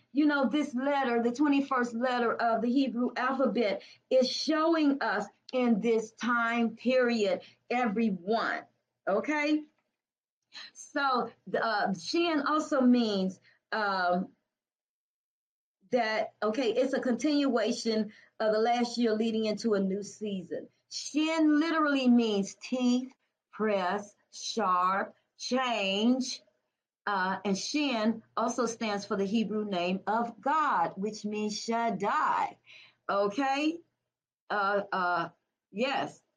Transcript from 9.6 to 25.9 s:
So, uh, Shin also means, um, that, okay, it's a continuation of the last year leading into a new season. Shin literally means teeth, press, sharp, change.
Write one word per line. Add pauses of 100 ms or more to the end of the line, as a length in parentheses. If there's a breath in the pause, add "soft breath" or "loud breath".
So, (320)
uh,
Shin
also
means, (320 soft breath)
um, (1700)
that, (100)
okay,
it's
a
continuation (300 loud breath)
of
the
last
year
leading
into
a
new
season. (220)
Shin
literally
means
teeth, (400)
press, (160)
sharp, (240)
change. (680)